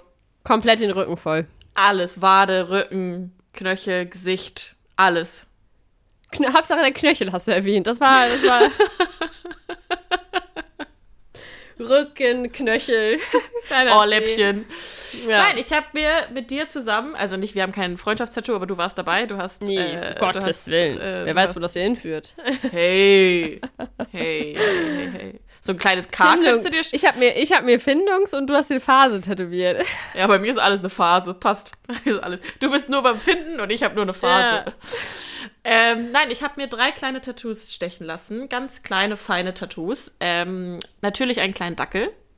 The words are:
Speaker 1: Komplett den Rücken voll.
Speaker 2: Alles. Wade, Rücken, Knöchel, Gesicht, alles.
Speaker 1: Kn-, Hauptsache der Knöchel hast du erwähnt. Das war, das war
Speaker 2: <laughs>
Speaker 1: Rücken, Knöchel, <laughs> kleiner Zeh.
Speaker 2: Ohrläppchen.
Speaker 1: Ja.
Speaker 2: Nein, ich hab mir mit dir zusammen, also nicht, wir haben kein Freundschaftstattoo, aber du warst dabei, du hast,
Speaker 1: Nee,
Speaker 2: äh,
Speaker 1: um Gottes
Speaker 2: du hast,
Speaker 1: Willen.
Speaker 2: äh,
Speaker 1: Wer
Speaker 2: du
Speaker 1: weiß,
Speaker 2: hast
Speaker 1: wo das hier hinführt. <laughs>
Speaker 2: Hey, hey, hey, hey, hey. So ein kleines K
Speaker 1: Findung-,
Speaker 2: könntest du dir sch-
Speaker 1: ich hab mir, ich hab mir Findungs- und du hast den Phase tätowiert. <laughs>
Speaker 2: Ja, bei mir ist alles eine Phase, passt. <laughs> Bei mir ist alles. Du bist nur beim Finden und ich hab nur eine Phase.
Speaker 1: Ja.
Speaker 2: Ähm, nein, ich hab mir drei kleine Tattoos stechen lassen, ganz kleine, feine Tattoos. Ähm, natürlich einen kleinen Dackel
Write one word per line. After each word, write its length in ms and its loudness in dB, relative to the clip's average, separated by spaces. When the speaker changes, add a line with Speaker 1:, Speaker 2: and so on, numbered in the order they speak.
Speaker 1:
Komplett 380 4
den 100 2
Rücken 260 -2
voll. 300 -2
Speaker 2:
Alles. 460 2
Wade, 500 4
Rücken, 640 -4
Knöchel, 540 -4
Gesicht, 680 -6
alles. 520 0
Speaker 1:
Kn-, 220 0
Hauptsache 260 2
der 120 4
Knöchel 400 0
hast 160 -4
du 60 2
erwähnt. 340 0
Das 120 -2
war, 280 8
das 200 -2
war 120 6
Speaker 2:
<laughs> 100 6
Speaker 1:
Rücken, 720 0
Knöchel, 680 0
<laughs> 240 -12
kleiner 240 2
Zeh. 60 8
Speaker 2:
Ohrläppchen. 680 2
Speaker 1:
Ja. 160 4
Speaker 2:
Nein, 160 4
ich 140 -6
hab 200 -2
mir 160 -2
mit 200 -10
dir 160 -4
zusammen, 480 -4
also 200 -4
nicht, 200 -6
wir 80 0
haben 80 -4
kein 260 -4
Freundschaftstattoo, 560 -4
aber 120 -4
du 100 -6
warst 200 -4
dabei, 300 -2
du 120 -8
hast, 240 -10
Speaker 1:
Nee, 160 -2
Speaker 2:
äh, 360 -4
Speaker 1:
um 60 -10
Gottes 240 0
Speaker 2:
du 60 0
hast, 200 -4
Speaker 1:
Willen. 280 2
Speaker 2:
äh, 260 -6
Speaker 1:
Wer 20 -6
Speaker 2:
du 80 -2
Speaker 1:
weiß, 160 4
Speaker 2:
hast 60 -8
Speaker 1:
wo 40 -8
das 120 -4
hier 100 -4
hinführt. 540 -4
<laughs> 180 -6
Speaker 2:
Hey, 920 4
hey, 0 -
hey, 440 -6
hey, 560 -2
hey. 280 -14
So 120 -4
ein 60 -6
kleines 320 0
K 220 6
Speaker 1:
Findung-, 120 4
Speaker 2:
könntest 220 4
du 40 -4
dir 120 0
sch- 120 -8
Speaker 1:
ich 120 0
hab 100 4
mir, 200 4
ich 160 0
hab 120 6
mir 160 6
Findungs- 560 2
und 120 -2
du 60 2
hast 160 2
den 100 0
Phase 400 4
tätowiert. 640 -2
<laughs> 140 -14
Speaker 2:
Ja, 140 0
bei 100 6
mir 140 -2
ist 60 -4
alles 220 2
eine 100 -6
Phase, 440 2
passt. 460 -2
<laughs> 80 -20
Bei 60 -10
mir 120 0
ist 60 -6
alles. 180 -8
Du 100 0
bist 180 0
nur 140 0
beim 160 2
Finden 420 -2
und 100 -4
ich 120 -4
hab 120 -2
nur 80 0
eine 100 -2
Phase. 540 0
Speaker 1:
Ja. 60 -10
Speaker 2:
Ähm, 460 2
nein, 180 2
ich 120 -8
hab 160 -6
mir 80 -6
drei 240 -2
kleine 320 -6
Tattoos 500 -10
stechen 340 -10
lassen, 440 -10
ganz 320 -8
kleine, 340 -2
feine 380 -4
Tattoos. 680 -6
Ähm, 580 -4
natürlich 400 -2
einen 140 -2
kleinen 220 -8
Dackel 340 -4